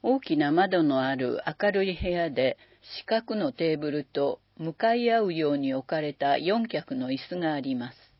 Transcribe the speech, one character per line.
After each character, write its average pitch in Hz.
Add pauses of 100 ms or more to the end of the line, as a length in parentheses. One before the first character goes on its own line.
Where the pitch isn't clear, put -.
大 254
き 160
な 147
窓 185
の 131
あ 135
る 127 (200)
明 208
る 196
い 185
部 190
屋 170
で、 127 (440)
四 -
角 226
の 214
テ 165
ー 151
ブ 147
ル 143
と - (160)
向 160
か 226
い 240
合 226
う 185
よ 151
う 143
に 135
置 131
か 160
れ 147
た 139
四 220
脚 147
の 127
椅 135 (100)
子 180
が 165
あ 147
り 135
ま 123
す。 - (220)